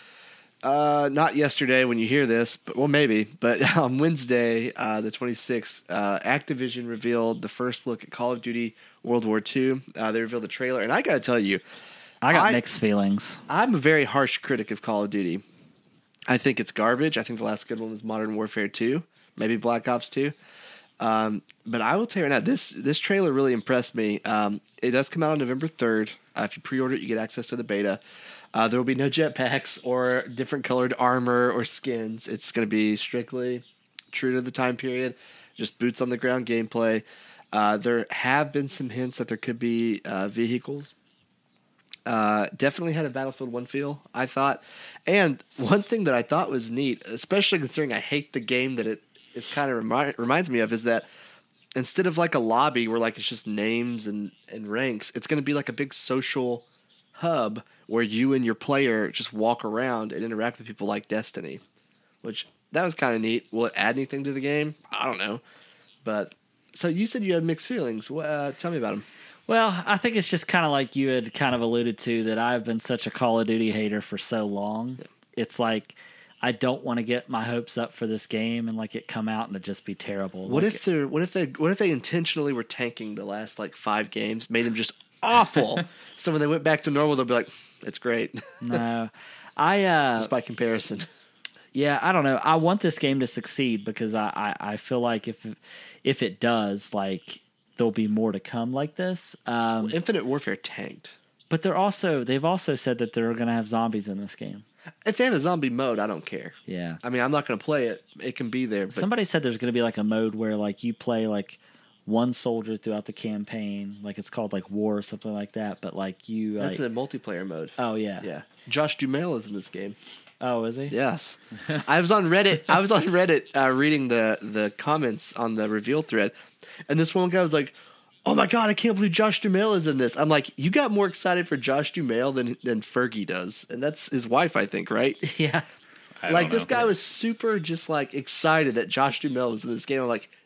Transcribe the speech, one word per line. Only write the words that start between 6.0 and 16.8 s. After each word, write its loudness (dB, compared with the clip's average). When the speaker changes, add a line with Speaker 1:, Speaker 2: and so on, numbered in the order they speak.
Speaker 1:
Activision -2
revealed 0
the -6
first -6
look -4
at -20
Call -2
of -6
Duty -4
World 0
War 2
Two. 0
Uh, -2
they 0
revealed -4
the -6
trailer, -2
and 0
I 2
gotta 2
tell 2
you, 2
Speaker 2:
I 6
got 8
Speaker 1:
I 4
Speaker 2:
mixed 0
feelings. 2
Speaker 1:
I'm 2
a 4
very 6
harsh 2
critic -2
of -6
Call 0
of -2
Duty. 0
I 4
think 2
it's -4
garbage. 2